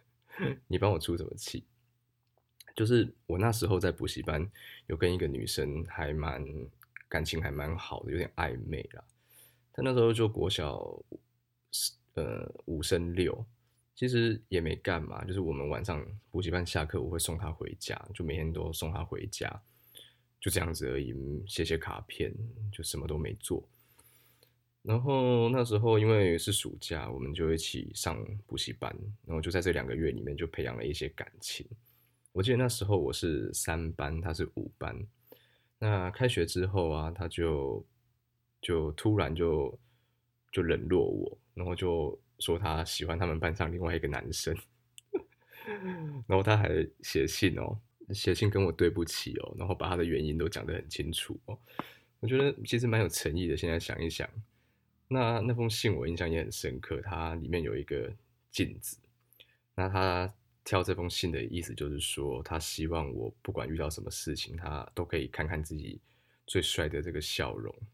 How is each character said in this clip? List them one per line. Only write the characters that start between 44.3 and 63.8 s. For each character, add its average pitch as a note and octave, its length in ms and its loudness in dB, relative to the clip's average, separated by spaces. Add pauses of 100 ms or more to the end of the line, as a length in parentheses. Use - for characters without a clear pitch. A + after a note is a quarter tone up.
生。 - 240 -2 (560)
<laughs> F3 1120 -8
然 - 40 -4
后 G2 120 6
他 G#2+ 140 6
还 E2 320 4 (140)
写 - 260 2
信 - 320 2
哦， - 180 -4 (360)
写 F#2 200 2
信 G2+ 160 4
跟 G2 140 4
我 E2+ 80 2
对 F2 180 6
不 E2+ 140 0
起 - 360 -6
哦， - 200 -8
然 F2+ 80 -4
后 F#2+ 80 0
把 - 140 -2
他 F2+ 80 0
的 F2 60 4
原 D#2 200 2
因 D2+ 140 0
都 E2 100 0
讲 - 180 -6
得 D#2+ 80 -4
很 E2+ 160 -8
清 - 220 -4
楚 - 340 -6
哦。 - 140 -10 (600)
我 A2+ 60 -2
觉 C3 100 2
得 C#3 260 4
其 A#2 160 0
实 A#2+ 80 2
蛮 A2 140 4
有 F2 80 4
诚 D#2 280 0
意 F2+ 80 2
的， D2+ 120 2
现 E2+ 120 0
在 E2 80 2
想 - 240 -4
一 E2 80 0
想。 - 180 -4 (840)
那， A#2+ 320 2
那 A#2+ 120 2
封 A#2 160 2
信 A2 240 2
我 C2+ 140 0
印 E2+ 80 0
象 F2 160 0
也 E2 80 2
很 A1 100 -2
深 - 300 -4
刻， - 220 -6
它 E2 340 -4
里 D2 140 -6
面 E2+ 140 0
有 A1+ 120 -2
一 C#2+ 80 -4
个 C2+ 260 -4 (400)
镜 - 300 -2
子。 - 180 -10 (800)
那 F#2+ 140 2
他 F#2+ 440 2 (300)
挑 F#2+ 180 4
这 F2 140 2
封 F2 140 -2
信 E2+ 240 0
的 B1 100 -2
意 D#2+ 180 -4
思 - 140 -8
就 D2 140 -4
是 D2 100 -4
说， C#2 440 -2
他 E2 140 -4
希 D#2 300 -4
望 D#2 260 0
我 A1+ 160 -4 (120)
不 - 100 -6
管 - 160 -4
遇 D#2+ 80 -4
到 D#2 140 0